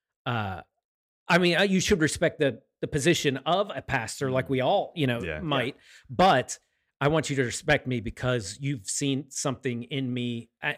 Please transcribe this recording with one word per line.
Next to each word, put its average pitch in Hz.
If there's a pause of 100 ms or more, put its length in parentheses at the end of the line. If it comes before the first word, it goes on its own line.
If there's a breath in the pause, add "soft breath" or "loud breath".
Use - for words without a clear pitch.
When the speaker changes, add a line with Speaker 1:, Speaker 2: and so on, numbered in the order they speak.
(240)
Speaker 1:
Uh, 104 (680)
I 175
mean, 175
uh, 180
you 190
should 185
respect 156
the, 139 (200)
the -
position 147
of 185
a 135
pastor, 131
like 127
Speaker 2:
Mm-hmm. 139
Speaker 1:
we 131
all, 156
you 143
know, 120
Speaker 3:
Yeah. 80
Speaker 1:
might. 139
Speaker 2:
Yeah. - (300 loud breath)
Speaker 1:
But 147 (420)
I 139
want 156
you 139
to 135
respect 131
me 127
because 113
you've 139
seen 139
something 123
in 135
me, 120 (140)
uh, 147